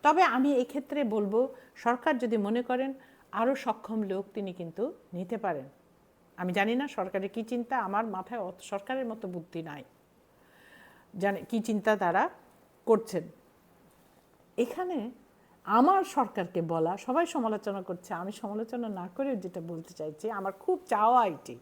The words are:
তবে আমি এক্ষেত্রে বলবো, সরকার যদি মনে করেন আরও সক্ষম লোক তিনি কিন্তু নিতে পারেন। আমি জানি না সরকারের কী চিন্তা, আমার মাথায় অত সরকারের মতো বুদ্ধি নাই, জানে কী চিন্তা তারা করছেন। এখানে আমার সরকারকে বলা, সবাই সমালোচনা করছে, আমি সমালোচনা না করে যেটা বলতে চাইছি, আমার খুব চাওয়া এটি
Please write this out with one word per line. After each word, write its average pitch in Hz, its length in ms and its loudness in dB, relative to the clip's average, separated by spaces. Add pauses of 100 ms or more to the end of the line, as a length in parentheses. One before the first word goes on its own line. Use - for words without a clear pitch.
তবে 311 200 8
আমি 277 280 6 (120)
এক্ষেত্রে 285 420 -4
বলবো, 214 360 2 (340)
সরকার 247 440 0
যদি 233 180 0
মনে 214 260 0
করেন 254 280 -2 (420)
আরও 233 220 2
সক্ষম 220 480 -2
লোক 196 220 -2 (100)
তিনি 196 180 -4
কিন্তু 180 320 -6 (280)
নিতে 180 320 -6
পারেন। 147 220 -2 (720)
আমি 180 160 -2
জানি 202 280 2
না 285 80 -2
সরকারের 190 460 -2
কী 226 80 -4
চিন্তা, 240 360 -4
আমার 202 280 0
মাথায় 208 340 -6
অত 185 200 -8
সরকারের 247 500 -4
মতো 220 180 -10
বুদ্ধি 170 340 -8
নাই, 147 200 -12 (1400)
জানে 196 220 0 (100)
কী 226 100 0
চিন্তা 214 360 0
তারা 185 260 2 (640)
করছেন। 220 380 2 (1300)
এখানে 339 400 -2 (680)
আমার 269 400 6
সরকারকে 196 580 -2
বলা, 165 340 0
সবাই 277 300 0
সমালোচনা 214 560 -2
করছে, 180 320 -8
আমি 180 180 -6
সমালোচনা 220 560 -6
না 190 180 -6 (100)
করে 277 200 -2
যেটা 185 240 -8
বলতে 165 340 -10
চাইছি, 156 360 -6
আমার 196 220 -4
খুব 359 240 0 (160)
চাওয়া 226 340 6
এটি 147 360 -6